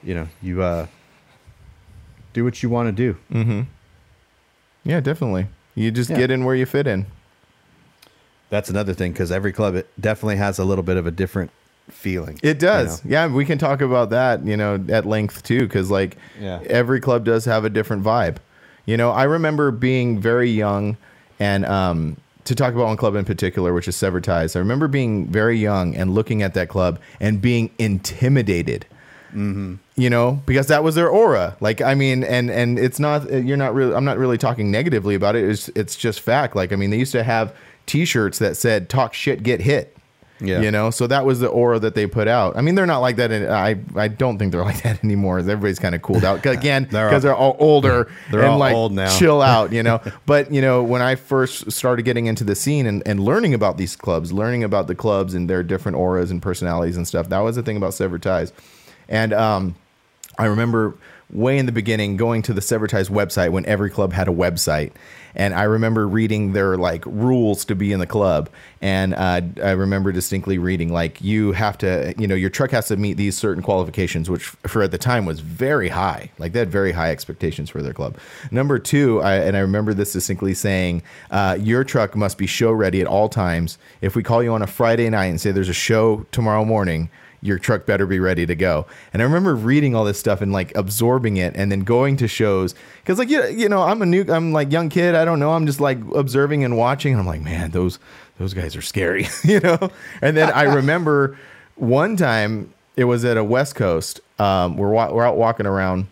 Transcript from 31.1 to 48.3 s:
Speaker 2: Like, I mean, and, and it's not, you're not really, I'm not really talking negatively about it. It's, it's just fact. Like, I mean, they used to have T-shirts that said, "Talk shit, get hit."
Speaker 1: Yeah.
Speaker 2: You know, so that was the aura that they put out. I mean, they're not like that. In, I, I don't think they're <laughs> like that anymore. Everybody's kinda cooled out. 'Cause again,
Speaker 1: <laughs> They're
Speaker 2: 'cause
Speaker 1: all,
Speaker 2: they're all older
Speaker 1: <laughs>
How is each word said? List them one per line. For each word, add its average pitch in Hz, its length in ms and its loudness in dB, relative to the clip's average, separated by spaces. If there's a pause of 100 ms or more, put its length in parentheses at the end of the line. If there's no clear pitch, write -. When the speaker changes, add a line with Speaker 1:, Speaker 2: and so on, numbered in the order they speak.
Speaker 2:
Like, 107 220 0
I 135 120 4
mean, 135 300 2
and, 123 260 0
and 120 280 0
it's 127 200 0
not, 147 320 0 (140)
you're 135 120 0
not 131 180 -2
really, 127 200 2
I'm 127 100 0
not 135 140 0
really 123 200 2
talking 113 320 0
negatively 107 440 0
about 98 220 2
it. 113 120 2
It's, 104 220 -4
it's - 260 -4
just 113 240 -4
fact. 131 360 0
Like, 92 160 -2
I 101 40 -2
mean, 98 140 -2
they 110 80 0
used 127 140 -2
to 117 100 0
have 113 320 0 (320)
T-shirts 123 520 0
that 98 180 0
said, 107 320 0
"Talk 127 260 0
shit, - 280 -4
get 120 180 0
hit." 135 320 0 (460)
Speaker 1:
Yeah. 95 220 0
Speaker 2:
You 107 100 2
know, 107 200 0
so 120 160 -2
that 131 180 2
was 131 160 2
the 127 60 0
aura 120 320 2
that 110 160 -2
they 104 120 0
put 104 220 0
out. 113 300 2
I - 20 -2
mean, 160 140 2
they're 196 100 2
not 165 140 0
like 123 180 0
that. 117 140 0
In, 107 180 -2
I, 104 300 0 (160)
I 107 140 0
don't 110 300 -2
think 98 140 0
they're 87 120 -2
<laughs> 101 60 -2
like - 120 -4
that 107 200 -2
anymore. 101 360 0
Everybody's 98 400 -2
kinda 87 200 -2
cooled 98 260 0
out. 95 180 0
'Cause 131 140 0
again, 135 320 0
Speaker 1:
<laughs> - 20 -10
They're 107 180 0
Speaker 2:
'cause 135 160 4
Speaker 1:
all, 139 60 6
Speaker 2:
they're 131 60 2
all 131 220 2
older 139 500 4 (120)
Speaker 1:
<laughs> - 100 -14